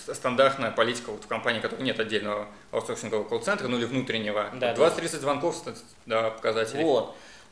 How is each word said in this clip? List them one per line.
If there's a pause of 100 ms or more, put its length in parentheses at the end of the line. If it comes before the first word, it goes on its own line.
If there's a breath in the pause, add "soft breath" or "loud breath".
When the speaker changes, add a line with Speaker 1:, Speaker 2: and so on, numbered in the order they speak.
Speaker 1:
с-,
стандартная
политика
вот
в
компании,
в
которой
нет
отдельного (240 loud breath)
аутсорсингового
колл-центра,
ну
или
внутреннего.
Speaker 2:
Да, (100)
да.
Speaker 1:
Двадцать-тридцать
звонков,
ст-, (220)
да,
показатели.
Speaker 2:
Вот. (380 loud breath)